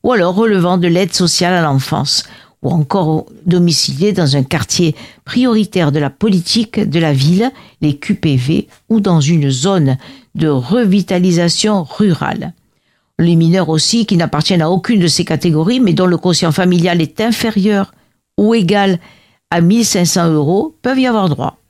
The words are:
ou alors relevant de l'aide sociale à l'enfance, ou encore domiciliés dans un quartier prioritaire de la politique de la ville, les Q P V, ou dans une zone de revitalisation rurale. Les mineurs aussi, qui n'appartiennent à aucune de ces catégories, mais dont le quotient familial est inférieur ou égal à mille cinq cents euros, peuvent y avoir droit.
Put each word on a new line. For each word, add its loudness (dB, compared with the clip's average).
ou 0
alors 2
relevant 2
de 2
l'aide 0
sociale 0
à 2
l'enfance, -2
ou -2
encore 0
domiciliés 0
dans 0
un 0
quartier -2
prioritaire 0
de 0
la -2
politique -2
de -2
la 0
ville, 2
les 0
Q -4
P 0
V, -2
ou 2
dans 2
une 0
zone 0
de 0
revitalisation 0
rurale. -2
Les 2
mineurs 2
aussi, 0
qui 0
n'appartiennent 0
à 0
aucune 0
de 2
ces -2
catégories, 0
mais 2
dont 0
le 2
quotient 0
familial 0
est -6
inférieur -2
ou 2
égal 2
à 0
mille 2
cinq 0
cents 0
euros, 0
peuvent -2
y 2
avoir 0
droit. -6